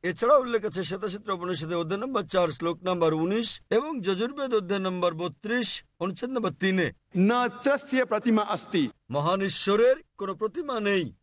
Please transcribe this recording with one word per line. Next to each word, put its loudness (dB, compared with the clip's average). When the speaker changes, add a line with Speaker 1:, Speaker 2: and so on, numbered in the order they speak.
Speaker 1:
এছাড়া 4
উল্লেখ 2
আছে -4
শ্বেতাশ্বেত্র -6
উপনিষদে, -4
অধ্যায় -2
নম্বর -4
চার, 2
শ্লোক -2
নম্বর 2
উনিশ 0
এবং 0
যজুর্বেদ, -2
অধ্যায় 0
নম্বর 0
বত্রিশ, -4
অনুচ্ছেদ -6
নম্বর -2
তিনে। 0
Speaker 2:
ন 4
তস্য 0
প্রতিমা 2
অস্তি। -2
Speaker 1:
মহান 0
ঈশ্বরের 2
কোনো -6
প্রতিমা -4
নেই। 0